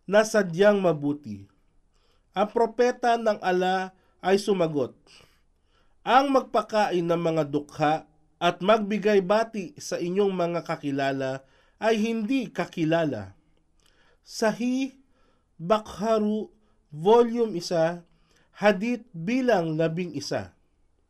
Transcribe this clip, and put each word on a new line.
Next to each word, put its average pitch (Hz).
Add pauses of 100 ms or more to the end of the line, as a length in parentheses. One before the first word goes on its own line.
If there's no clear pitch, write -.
na 214
sadyang 202
mabuti?" 143 (880)
Ang 208
Propeta 240
ng 220
ala 185 (240)
ay 196
sumagot, 160 (1040)
"Ang 269
magpakain 208
ng 170
mga 160
dukha 151 (320)
at 175
magbigay 208
bati 202
sa -
inyong 190
mga 170
kakilala 135 (320)
ay 220
hindi 226
kakilala." 156 (880)
Sahih 247 (720)
Bakharu, 214 (400)
Volume 226
isa, 175 (560)
Hadith 214
bilang 180
labing-isa. 160 (600)